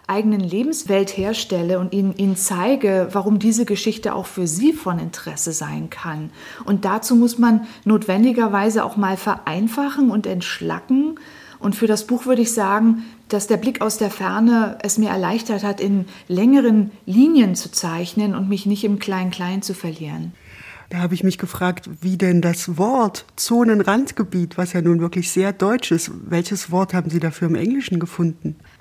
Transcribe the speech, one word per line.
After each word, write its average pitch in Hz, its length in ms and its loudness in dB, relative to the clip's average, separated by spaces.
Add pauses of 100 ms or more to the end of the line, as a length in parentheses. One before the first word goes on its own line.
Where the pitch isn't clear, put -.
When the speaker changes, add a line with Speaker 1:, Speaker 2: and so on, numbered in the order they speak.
Speaker 1:
eigenen 208 360 0
Lebenswelt 196 760 -2
herstelle 185 640 -2
und 185 120 -4
ihnen, 196 240 0
ihnen 196 200 0
zeige, 190 760 0
warum 202 280 2
diese 220 260 2
Geschichte 214 480 -2
auch 185 140 -6
für 180 180 -4
sie 202 280 2
von 180 260 -4
Interesse 160 540 -8
sein 156 360 -8
kann. 156 400 -10 (360)
Und 202 200 0
dazu 220 300 0
muss 233 240 4
man 226 280 4 (160)
notwendigerweise 214 1000 2
auch - 120 -6
mal 190 220 0
vereinfachen 226 920 0
und 196 160 -2
entschlacken. 185 920 -2 (400)
Und 202 160 -2
für 226 120 2
das 214 200 0
Buch 247 180 -2
würde 254 160 4
ich 226 120 0
sagen, 220 500 2 (240)
dass 208 200 -2
der 214 100 2
Blick 220 240 -4
aus 214 160 -2
der 208 120 -2
Ferne 214 720 2
es 202 160 -2
mir 214 120 2
erleichtert 190 540 -2
hat, 202 160 -4
in 196 260 0 (220)
längeren 220 640 4 (140)
Linien 233 480 6
zu - 180 -6
zeichnen 180 640 -2
und 190 160 -2
mich 202 160 -2
nicht 202 180 0
im 208 140 2
Klein-Klein 185 640 -4
zu 196 120 -6
verlieren. 160 600 -8 (580)
Speaker 2:
Da 180 60 -6
habe 175 160 0
ich 180 100 -2
mich 190 140 2
gefragt, 180 500 -4 (140)
wie 185 160 -2
denn 180 240 4
das 170 380 -2
Wort 226 560 0
Zonenrandgebiet, 214 1200 0
was 180 160 -4
ja 180 80 0
nun 170 200 4
wirklich 175 280 -2
sehr 190 240 0
deutsch 208 380 0
ist, 170 180 0 (180)
welches 175 440 -4
Wort 185 240 0
haben 175 160 -2
Sie 170 80 0
dafür 165 280 -2
im 165 60 0
Englischen 233 460 -2
gefunden? 165 560 -4 (260)